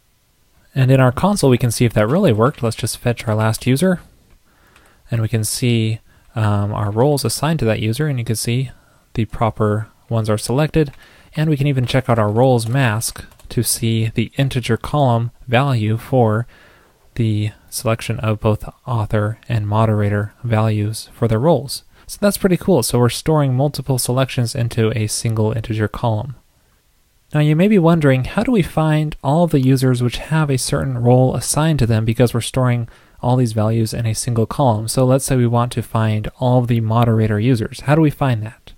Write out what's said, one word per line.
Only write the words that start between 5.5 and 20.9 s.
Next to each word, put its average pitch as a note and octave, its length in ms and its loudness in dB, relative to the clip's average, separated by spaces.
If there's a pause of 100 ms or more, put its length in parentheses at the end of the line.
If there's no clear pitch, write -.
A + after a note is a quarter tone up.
um, G#2 380 0
our G#2 180 -4
roles C3+ 340 2
assigned D3 360 -2
to - 40 -2
that A2 160 0
user, A#2 280 -2
and C3 100 -4
you A2+ 80 -6
can A2 100 -2
see B2 340 -4 (440)
the A2+ 100 -2
proper G#2+ 640 -2 (220)
ones A2+ 180 -2
are G#2+ 80 0
selected. C#3+ 560 -2 (420)
And D#3 140 -2
we D3+ 80 2
can C3+ 100 0
even C3+ 200 0
check B2+ 240 0
out A2+ 80 2
our G#2 120 2
roles A#2 380 2
mask A#2 560 -2 (240)
to A#2+ 140 -2
see A2+ 520 -2
the - 220 -2
integer C3 400 -2
column A#2+ 540 0 (180)
value A#2 480 0
for A2+ 500 0 (680)
the G#2+ 360 -2 (180)
selection A2+ 520 -4
of G#2+ 200 -2
both G#2+ 260 -2 (200)
author A2 600 -2
and G#2+ 220 -4
moderator G#2 640 0 (100)
values A2 720 -2